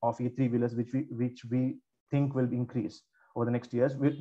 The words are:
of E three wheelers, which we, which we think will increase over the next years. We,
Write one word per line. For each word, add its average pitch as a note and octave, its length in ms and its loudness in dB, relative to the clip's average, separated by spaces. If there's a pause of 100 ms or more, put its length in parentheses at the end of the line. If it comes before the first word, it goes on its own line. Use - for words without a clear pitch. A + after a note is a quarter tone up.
of A#2 180 0
E B2 80 0
three B2+ 200 2
wheelers, A#2+ 260 2
which A#2 180 -2
we, C3+ 160 0
which B2 420 -4
we B2+ 280 0 (320)
think C#3 240 2
will B2+ 180 2
increase B2 480 -4 (340)
over A#2 120 0
the A#2+ 40 0
next A#2+ 220 -2
years. C3+ 240 2
We, C#3 140 4 (100)